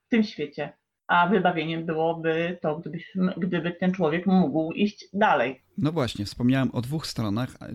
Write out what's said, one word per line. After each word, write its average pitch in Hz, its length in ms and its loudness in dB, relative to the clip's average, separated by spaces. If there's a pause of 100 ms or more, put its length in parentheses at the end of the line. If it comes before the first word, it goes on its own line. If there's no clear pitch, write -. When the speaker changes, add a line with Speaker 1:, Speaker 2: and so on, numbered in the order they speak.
Speaker 1:
w - 40 -20
tym 220 140 4
świecie, 147 500 -8 (340)
a 175 200 4
wybawieniem 165 580 2
byłoby 165 760 0
to, 160 180 -2
gdybyśmy, 185 580 -4
gdyby 175 340 -2
ten 185 200 0
człowiek 175 360 0
mógł 160 440 2
iść - 420 -2
dalej. 156 480 2 (160)
Speaker 2:
No 156 140 0
właśnie, 123 340 -2
wspomniałem 127 460 2
o 127 100 -2
dwóch 143 260 -6
stronach. 113 420 -2 (260)